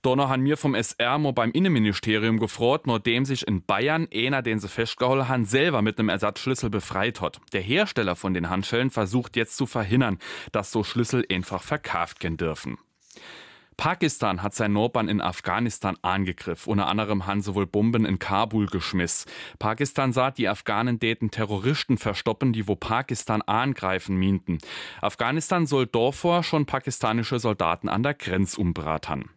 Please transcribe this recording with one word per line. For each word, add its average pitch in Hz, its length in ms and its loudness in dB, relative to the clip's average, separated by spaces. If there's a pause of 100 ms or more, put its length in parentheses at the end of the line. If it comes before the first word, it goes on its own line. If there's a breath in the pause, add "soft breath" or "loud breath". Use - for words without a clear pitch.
Doch 127 140 4
noch 139 140 2
han 131 120 2
mir 143 160 2
vom 135 160 2
S 110 200 0
R 123 260 0
mo 143 120 2
beim 120 200 2
Innenministerium 110 880 2
gefroht, 120 480 2
nur 113 120 2
dem 120 260 0
sich 135 200 -4
in 95 180 0
Bayern 143 480 0
einer, 127 300 0
den 110 180 0
sie 98 100 -6
festgeholt 127 580 0
han, 127 180 0
selber 127 380 4
mit 107 160 0
nem 110 100 2
Ersatzschlüssel 104 640 -2
befreit 101 500 -2
hat. - 180 -4 (140)
Der 98 80 0
Hersteller 113 540 0
von 95 180 -2
den 85 160 -2
Handschellen 117 400 0
versucht 113 460 -2
jetzt 113 220 -2
zu 131 100 0
verhindern, 113 500 2 (360 loud breath)
dass 104 180 -2
so 110 120 0
Schlüssel 120 460 0
einfach 92 320 -2
verkauft - 580 -4
gehen 82 180 -4
dürfen. 76 420 -4 (1000 loud breath)
Pakistan 131 600 0
hat 101 140 -4
sein 107 180 0
Nachbarn 110 340 2
in 101 140 0
Afghanistan 95 800 -2
angegriffen. 92 680 -2
Unter 101 160 2
anderem 101 400 0
han 101 140 0
sie 95 120 -6
wohl 98 140 0
Bomben 110 400 2
in 92 100 0
Kabul 107 480 0
geschmiss. 90 640 -2 (320 loud breath)
Pakistan 127 540 0
sagt, 131 260 0
die 104 100 2
Afghanen 110 500 0
täten 113 300 0
Terroristen 110 680 0
verstoppen, 113 540 0
die 107 140 -2
wo 101 80 2
Pakistan 113 680 -2
angreifen 98 720 0
mienten. 92 420 2 (420 loud breath)
Afghanistan 151 680 0
soll 131 180 2
davor 143 560 2
schon 151 240 2
pakistanische 120 720 0
Soldaten 98 500 0
an 107 140 0
der 143 140 0
Grenze 92 440 0
umbratern. 80 760 -2